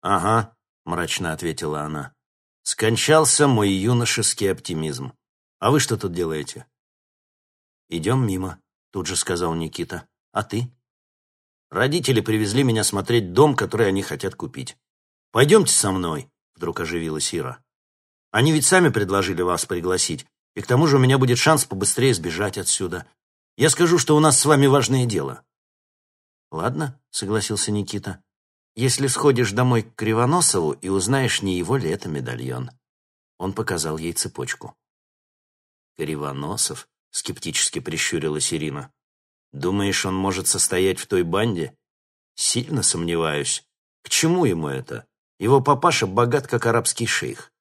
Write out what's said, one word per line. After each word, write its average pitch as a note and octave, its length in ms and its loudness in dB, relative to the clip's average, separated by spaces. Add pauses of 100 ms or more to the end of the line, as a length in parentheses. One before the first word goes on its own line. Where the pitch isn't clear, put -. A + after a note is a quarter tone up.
«Ага», G2+ 560 0 (300)
мрачно E2+ 480 -4
ответила D2+ 480 -6
она. D2+ 320 -10 (480)
«Скончался D3 840 2
мой G#2+ 200 4
юношеский G#2+ 800 0
оптимизм. D#2 640 -6 (460)
А A2+ 140 2
вы D3+ 80 4
что A2+ 180 -2
тут F#2 160 -6
делаете?» D#2 520 -6 (1200)
«Идем G#2+ 360 0
мимо», F#2 360 -4 (300)
тут F#2 160 -6
же F#2 80 -4
сказал E2+ 380 -2
Никита. E2 540 -6 (240)
«А G#2+ 100 -2
ты?» B2 300 -6 (960)
«Родители B2 540 0
привезли A2 400 0
меня A2+ 200 2
смотреть G2+ 520 0
дом, C#3+ 220 6
который G#2+ 320 0
они F#2+ 140 0
хотят F2+ 320 -8
купить». - 440 -12 (580)
«Пойдемте D3 380 6
со G2 180 2
мной», E2+ 380 -4 (240)
вдруг E2 260 -6
оживилась E2 540 -4
Ира. C2 280 -6 (680)
«Они C3 220 4
ведь D3+ 120 2
сами F3+ 240 6
предложили G2 540 0
вас F2 240 0
пригласить, F2+ 600 -4 (280)
и - 80 -10
к - 40 -12
тому C3 200 4
же C#3+ 100 4
у - 20 6
меня C3 200 6
будет B2 180 4
шанс D#3 300 4
побыстрее G#2+ 480 0
сбежать F2+ 420 -4
отсюда. F2+ 500 -4 (520)
Я C#3+ 100 4
скажу, E3+ 300 4
что D3+ 180 4
у D3+ 40 6
нас D#3 200 6
с - 60 0
вами C#3+ 200 6
важное C3 380 4
дело». D2+ 380 -4 (1080)
«Ладно», B2+ 480 -4 (120)
согласился G#2 600 -2
Никита. G2 520 -6 (540)
«Если C3 320 0
сходишь B2 440 2
домой B2 300 2
к - 120 -14
Кривоносову A2 800 2
и - 160 -8
узнаешь, A2 540 0
не F#2 160 0
его F2+ 180 -2
ли B2+ 140 -2
это F#2 180 -6
медальон». B1+ 600 -8 (680)
Он F#2+ 160 -6
показал D#2+ 460 -4
ей E2 160 -6
цепочку. - 600 -8 (1200)
«Кривоносов?» D2 920 -6 (220)
скептически - 720 -6
прищурилась D#2 760 -4
Ирина. D2 360 -8 (600)
«Думаешь, G2 540 -2
он F#2+ 80 -4
может F#2+ 340 -2
состоять F#2 500 0
в - 80 -10
той F2+ 180 0
банде?» F2 520 -2 (600)
«Сильно C#3 460 -2
сомневаюсь. E2 840 -2 (360)
К - 60 -20
чему E3 380 2
ему E2 220 -2
это? C2 380 -10 (320)
Его B2+ 220 4
папаша C3+ 460 2
богат, A#2+ 400 2
как A#2+ 200 -2
арабский A#2 400 0
шейх». - 540 -6